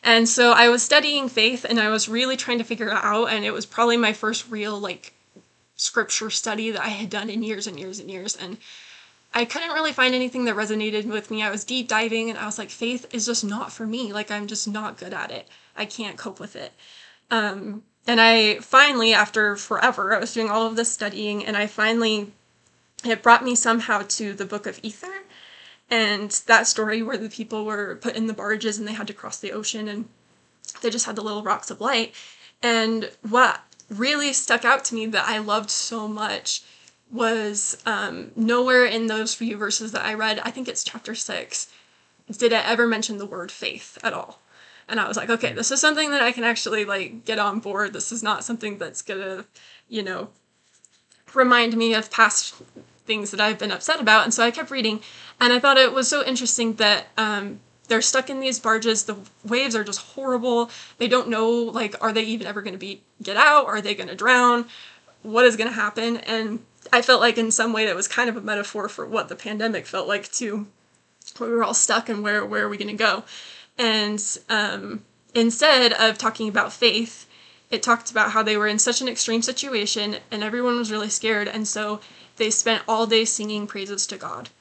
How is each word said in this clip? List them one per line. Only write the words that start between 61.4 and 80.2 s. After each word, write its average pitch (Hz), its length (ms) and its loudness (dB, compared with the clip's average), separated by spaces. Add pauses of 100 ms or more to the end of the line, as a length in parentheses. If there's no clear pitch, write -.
like, 226 500 -2
are 220 120 0
they 220 100 0
even 220 240 -4
ever 208 160 -8
gonna 190 160 -10
be, - 240 -12 (200)
get 285 140 -4
out? 294 300 8
Are 208 160 -2
they 202 120 -2
gonna 185 200 -8
drown? 240 520 4 (560)
What 220 220 4
is 226 120 6
gonna 226 160 -2
happen? 226 460 -2
And 220 460 -4 (280)
I 247 100 6
felt 247 180 6
like 233 180 4
in 226 120 0
some 226 220 0
way 220 140 0
that 180 100 0
was 196 120 -4
kind 247 200 0
of 226 80 -4
a 220 40 -8
metaphor 208 480 -4
for - 180 -10
what 208 220 -2
the - 80 -10
pandemic 214 500 -4
felt 233 220 -4
like 202 240 -2
too, 208 340 -4 (720)
where 233 100 -6
we 233 80 0
were 233 80 2
all 226 100 -2
stuck 226 340 2
and 208 140 -4
where, 208 220 0
where 214 200 -2
are 208 40 -2
we 208 80 -6
gonna 208 180 -6
go? 208 300 2 (540)
And, 214 440 0 (260)
um, 208 560 -4 (300)
instead 240 580 6
of 220 260 2
talking 220 300 -2
about 202 240 0
faith, 226 540 0 (440)
it 220 120 -2
talked 233 280 0
about 214 220 2
how 220 100 2
they 214 140 2
were 208 120 2
in 214 100 0
such 240 220 2
an 254 80 -2
extreme 226 340 0
situation 214 760 -2 (120)